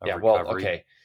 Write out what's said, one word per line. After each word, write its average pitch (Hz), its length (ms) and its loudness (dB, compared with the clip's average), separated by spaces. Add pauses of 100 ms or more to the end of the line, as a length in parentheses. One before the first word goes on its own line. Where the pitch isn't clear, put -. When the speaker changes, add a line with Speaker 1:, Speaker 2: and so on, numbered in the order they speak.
Speaker 1:
of - 80 -10
Speaker 2:
Yeah, 92 80 -4
well, 107 220 4
Speaker 1:
recovery. 92 240 -2
Speaker 2:
okay. 87 220 -4 (200)